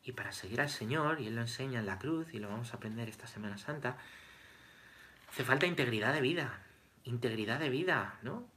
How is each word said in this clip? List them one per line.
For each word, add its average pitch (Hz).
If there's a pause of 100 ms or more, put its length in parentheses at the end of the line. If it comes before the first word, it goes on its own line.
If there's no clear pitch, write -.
Y 123
para -
seguir 113
al -
Señor, 151
y 107
Él 110
lo 117
enseña 123
en 107
la 95
cruz, 160
y 107
lo 104
vamos 117
a 117
aprender 110
esta -
Semana 104
Santa, 131 (1300)
hace -
falta 139
integridad 123
de 151
vida, 147 (400)
integridad 117
de 151
vida, 135
¿no? 202